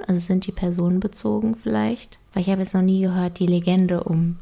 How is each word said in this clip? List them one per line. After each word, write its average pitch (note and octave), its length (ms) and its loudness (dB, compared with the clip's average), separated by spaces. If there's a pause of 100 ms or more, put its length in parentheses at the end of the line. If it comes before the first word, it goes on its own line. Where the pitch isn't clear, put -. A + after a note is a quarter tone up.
Also F3+ 140 0
sind F#3 260 -2
die F#3+ 60 -8
personenbezogen G3 1000 -2
vielleicht? A3 640 -4 (140)
Weil F3+ 100 -2
ich F#3 80 0
habe F#3+ 120 2
jetzt F#3 120 -6
noch F#3 80 4
nie F#3+ 200 4
gehört, F3+ 360 -2
die F3+ 80 2
Legende F3+ 580 2
um E3+ 380 0